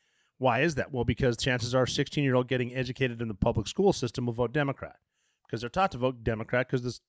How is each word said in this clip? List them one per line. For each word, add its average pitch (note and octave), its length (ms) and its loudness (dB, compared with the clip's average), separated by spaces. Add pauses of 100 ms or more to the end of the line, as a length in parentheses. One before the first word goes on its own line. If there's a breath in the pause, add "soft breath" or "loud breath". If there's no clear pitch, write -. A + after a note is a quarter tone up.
(380)
Why B2+ 220 4
is D#3+ 160 2
that? F#2+ 160 -4
Well, A#2+ 120 -2
because B2 320 2
chances A#2+ 380 0
are B2+ 120 4
sixteen-year-old C3 640 2
getting B2 260 -2
educated B2 480 -2
in A#2 60 -2
the G#2+ 60 -6
public A#2 340 0
school F#3+ 240 2
system B2 340 -4
will A#2 60 0
vote A#2 200 -2
Democrat, C#3 440 -2 (520)
'cause A2 120 -6
they're A#2 100 -8
taught F#3+ 220 0
to B2+ 60 -8
vote B2+ 260 -2
Democrat A#2 440 0
'cause B2+ 140 -2
there's B2 260 -6